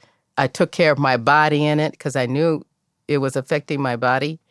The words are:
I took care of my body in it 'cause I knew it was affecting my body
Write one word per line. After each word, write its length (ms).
I 100
took 240
care 220
of 60
my 180
body 480
in 160
it 180
'cause 160
I 100
knew 380
it 80
was 180
affecting 460
my 160
body 420